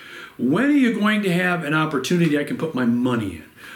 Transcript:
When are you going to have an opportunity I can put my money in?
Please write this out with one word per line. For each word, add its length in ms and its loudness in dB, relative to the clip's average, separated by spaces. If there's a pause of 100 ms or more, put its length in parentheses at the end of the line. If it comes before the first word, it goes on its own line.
(380)
When 280 2
are 40 4
you 240 4
going 300 0
to 100 2
have 300 0
an 100 -2
opportunity 640 0
I 60 -2
can 120 -6
put 200 -6
my 100 0
money 520 0
in? 80 -18 (300)